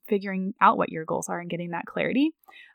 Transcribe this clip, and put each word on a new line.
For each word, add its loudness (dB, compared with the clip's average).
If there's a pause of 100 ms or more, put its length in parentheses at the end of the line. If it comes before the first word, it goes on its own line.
figuring -2
out 8
what 0
your -8
goals -2
are -4
and -10
getting -6
that -6
clarity? 0 (440)